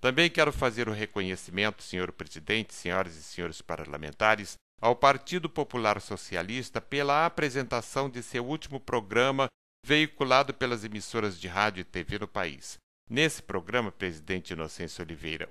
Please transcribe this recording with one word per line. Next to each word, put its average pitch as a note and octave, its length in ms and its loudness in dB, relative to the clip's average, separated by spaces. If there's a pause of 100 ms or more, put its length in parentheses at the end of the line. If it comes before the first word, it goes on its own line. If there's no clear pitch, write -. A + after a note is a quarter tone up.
Também C#3 300 4
quero D3+ 200 4
fazer A#2+ 380 0
o G#2+ 40 -2
reconhecimento, G2+ 880 -2
senhor F2+ 300 -4
presidente, - 600 -4
senhoras F2+ 420 -2
e D#2 80 -16
senhores E2 380 -8
parlamentares, D2+ 960 0 (260)
ao A#2+ 160 4
Partido D3+ 540 4
Popular A2 500 0
Socialista G2+ 800 -6
pela C#3+ 460 2
apresentação C3+ 840 -2
de B2 140 -8
seu A#2+ 240 -4
último C#3 340 -6
programa B2 680 2 (360)
veiculado C#3 680 4
pelas A#2+ 280 0
emissoras G#2 560 -2
de F2+ 80 -10
rádio F#2 360 0
e - 20 -6
T - 180 -8
V G2 180 -6
no G2+ 60 -6
país. E2 520 -6 (300)
Nesse C#3+ 340 2
programa, G2 500 -2
presidente F2 600 -4
Inocêncio D#2+ 500 -6
Oliveira, D#2+ 460 -6